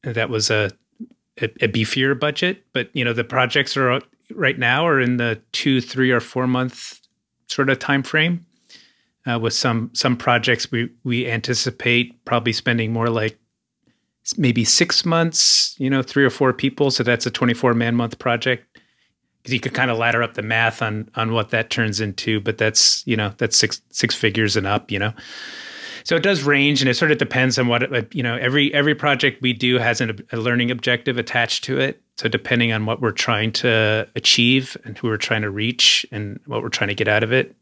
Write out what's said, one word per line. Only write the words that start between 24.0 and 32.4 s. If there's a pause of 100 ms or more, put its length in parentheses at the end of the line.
figures
and
up,
you
know? (880)
So
it
does
range,
and
it
sort
of
depends
on
what,
uh, (100)
you
know,
every,
every
project
we
do
has
an, (120)
a
learning
objective
attached
to
it. (160)
So
depending